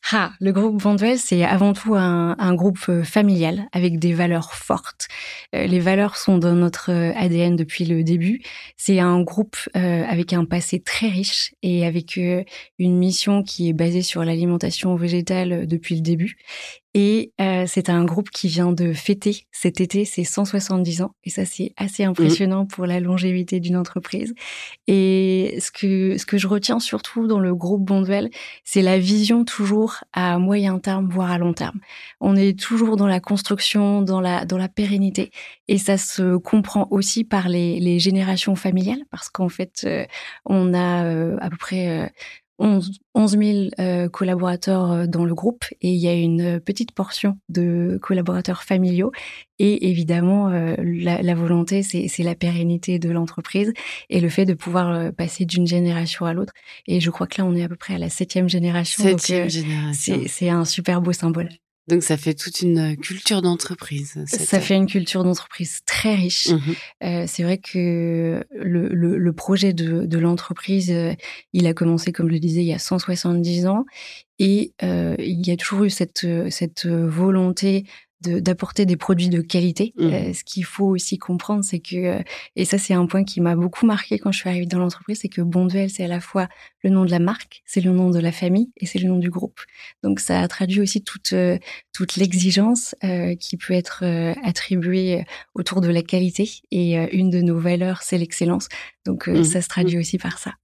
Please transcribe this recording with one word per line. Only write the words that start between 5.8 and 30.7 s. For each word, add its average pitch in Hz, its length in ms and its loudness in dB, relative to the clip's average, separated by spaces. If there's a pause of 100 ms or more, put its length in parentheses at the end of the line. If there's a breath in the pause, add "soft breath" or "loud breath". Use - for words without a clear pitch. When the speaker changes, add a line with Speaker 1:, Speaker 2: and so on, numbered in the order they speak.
Speaker 1:
valeurs 190 380 2
sont 190 200 4
dans 175 160 4
notre, 175 380 2
euh, 170 240 2
A 202 120 0
D 170 100 2
N 175 180 4
depuis 165 300 -2
le 165 180 2
début. 175 400 0 (340 loud breath)
C'est 196 220 2
un 180 220 4
groupe, 202 360 -2 (180)
euh, 175 320 2
avec 170 260 0
un 175 120 2
passé 170 340 -2
très - 300 -2
riche - 540 -2
et 175 240 2
avec, 170 320 -4
euh, 180 240 0 (340 loud breath)
une 180 200 2
mission 190 440 2
qui 175 260 -4
est 165 60 2
basée 170 300 2
sur 170 200 -4
l'alimentation 170 720 0
végétale, 175 560 0
euh, 170 140 -2
depuis 165 300 -2
le 160 60 -2
début. 170 360 -2 (600 loud breath)
Et, 208 440 2
euh, 185 260 0
c'est 180 220 -2
un 170 160 4
groupe 175 240 -2
qui - 180 -4
vient 175 240 2
de 170 220 0
fêter 202 580 -2
cet - 300 -2
été 196 240 0
ses - 180 -4
cent 202 220 -2
soixante-dix 185 560 0
ans. 196 100 -4 (140)
Et 180 40 -8
ça, 190 140 -4
c'est - 320 -6
assez 196 300 -2
Speaker 2:
Mmh. 190 40 2
Speaker 1:
impressionnant 185 560 2
pour 185 200 -6
la 180 160 0
longévité 180 580 0
d'une 175 160 0
entreprise. 185 580 -4 (540 loud breath)
Et 190 720 2
ce - 120 -8
que, 190 460 0
ce 190 80 -6
que 202 120 0
je 190 100 0
retiens 208 320 0
surtout 226 480 -4
dans 214 140 2
le 180 120 2
groupe 180 300 0
Bonduelle, 196 460 2 (340 loud breath)
c'est - 180 2
la 190 160 6
vision 208 460 4
toujours 214 520 0 (180)
à 180 260 2
moyen 196 400 2